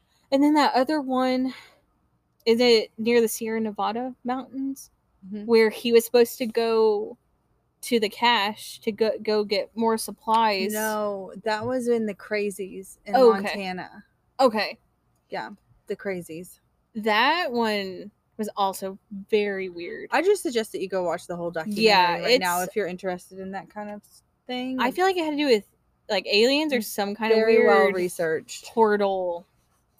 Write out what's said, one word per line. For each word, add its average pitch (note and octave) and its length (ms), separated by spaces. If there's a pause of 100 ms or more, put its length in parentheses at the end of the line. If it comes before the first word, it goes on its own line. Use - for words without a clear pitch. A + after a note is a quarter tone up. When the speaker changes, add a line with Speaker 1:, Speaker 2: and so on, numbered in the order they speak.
(320)
Speaker 1:
And C4+ 100
then D4+ 120
that C#4+ 200
other C4 260
one, B3+ 520 (920)
is A3+ 140
it A#3 360
near A#3 240
the A3 80
Sierra A3+ 320
Nevada A3 540 (100)
mountains? C4+ 680 (360)
Speaker 2:
Mm-hmm. G#3 180
Speaker 1:
Where A3+ 240
he A#3 240
was A#3 140
supposed A#3+ 320
to B3+ 80
go A3 720 (640)
to A#3 180
the G#3+ 80
cache A3 720
to A3+ 120
go, A3 260
go G#3+ 260
get G3+ 320
more A3+ 220
supplies. G#3+ 760
Speaker 2:
No, G#3+ 600 (100)
that G#3+ 220
was B3+ 220
in A3+ 180
the G3+ 80
Crazies G3 880
in G3+ 100
Speaker 1:
Oh, B3 200
okay. G3 140
Speaker 2:
Montana. F#3 580 (320)
Speaker 1:
Okay. G#3+ 400 (500)
Speaker 2:
Yeah, F#3+ 220 (360)
the G3+ 100
Crazies. F3+ 640 (340)
Speaker 1:
That B3 580
one G#3 580 (280)
was G#3+ 180
also F#3+ 420 (300)
very G3+ 400
weird. E3+ 420
Speaker 2:
I C#4 120
just G4 200
suggest A#3 300
that D#3+ 80
you F#3+ 80
go F#3 140
watch E3+ 240
the F3 100
whole E3+ 140
documentary G3+ 340
Speaker 1:
Yeah, F3+ 380
Speaker 2:
right F#3 180
now F3+ 220
Speaker 1:
it's F#3 80
Speaker 2:
if - 60
you're G3+ 100
interested F3+ 520
in F#3+ 120
that F#3+ 180
kind G#3 220
of G#3 120
s-, - 200 (240)
thing. B3+ 340
Speaker 1:
I B3 120
feel F4+ 120
like F#4+ 140
it D#4+ 60
had D#4 80
to C#4+ 40
do D4 100
with, A3 200 (420)
like, F#3+ 180
aliens C#4 460
or B3 60
Speaker 2:
It's G#3 100
Speaker 1:
some G3+ 260
kind A3+ 180
of A3 40
Speaker 2:
very A3+ 300
well G3 180
Speaker 1:
weird G3 120
Speaker 2:
researched. F3 680
Speaker 1:
portal G3 800 (540)